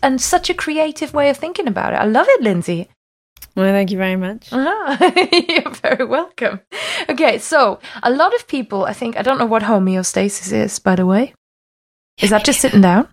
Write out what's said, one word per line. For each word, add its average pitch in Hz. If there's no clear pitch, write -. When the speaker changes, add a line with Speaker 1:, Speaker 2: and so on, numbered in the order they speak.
Speaker 1:
and 262
such -
a 359
creative 311
way 285
of 277
thinking 339
about -
it. -
I -
love 240
it, 480
Lindsay. 175
Speaker 2:
Well, 190
thank 196
you 190
very 185
much. 190
Speaker 1:
Uh-huh. 311
<laughs> 349
You're 311
very -
welcome. 240
Okay, 277
so 247
a 240
lot 349
of -
people, 208
I 208
think, 233
I 214
don't 262
know 240
what 220
homeostasis 190
is, 214
by 185
the 185
way. 202
Is 208
that 214
just 294
sitting 233
down? 185